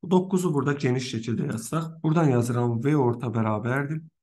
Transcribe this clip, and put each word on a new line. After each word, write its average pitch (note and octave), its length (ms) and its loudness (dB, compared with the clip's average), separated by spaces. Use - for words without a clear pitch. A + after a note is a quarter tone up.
Bu E3 100 -12
doqquzu F3+ 420 2
burada C#3 260 2
geniş B2+ 340 0
şəkildə A2+ 380 -2
yazsaq, D#3 360 -6
buradan D#3+ 260 4
yazıram A#2+ 540 0
V D3 140 2
orta A#2+ 360 2
bərabərdir. A#2+ 680 -2